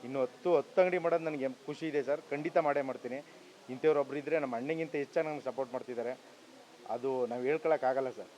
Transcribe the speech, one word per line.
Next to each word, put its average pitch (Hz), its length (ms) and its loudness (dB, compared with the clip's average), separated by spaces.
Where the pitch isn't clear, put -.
ಇನ್ನು 135 180 -2
ಹತ್ತು, 156 360 2
ಹತ್ತು 143 240 4
ಅಂಗಡಿ 185 160 4
ಮಾಡೋದು 165 260 2
ನನಗೆ 147 260 -2
ಖುಷಿ 147 380 -8
ಇದೆ 147 160 0
ಸರ್. 139 260 -2
ಖಂಡಿತ 151 280 0
ಮಾಡೇ 143 240 4
ಮಾಡ್ತೀನಿ. 131 440 -6
ಇಂಥವ್ರೊಬ್ರು 143 480 2
ಇದ್ದರೆ 151 220 0
ನಮ್ಮ 131 160 -2
ಅಣ್ಣಗಿಂತ 160 400 -4
ಹೆಚ್ಚಾಗಿ 156 320 0
ನಮ್ಗೆ 147 160 -6
ಸಪೋರ್ಟ್ 123 300 -4
ಮಾಡ್ತಿದ್ದಾರೆ. 123 460 -6
ಅದು 123 360 0
ನಾವು 120 180 -4
ಹೇಳ್ಕೊಳಕ್ಕಾಗಲ್ಲ 135 680 2
ಸರ್. 104 180 -12